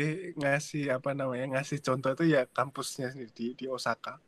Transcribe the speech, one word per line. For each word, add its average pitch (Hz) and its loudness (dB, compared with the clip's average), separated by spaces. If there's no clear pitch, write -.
ngasih 143 0
apa 139 -2
namanya, 135 -2
ngasih 143 -2
contoh 131 2
itu 170 2
ya 131 6
kampusnya 131 -4
sendiri 127 -12
di, 117 -2
di 127 -8
Osaka. 120 -2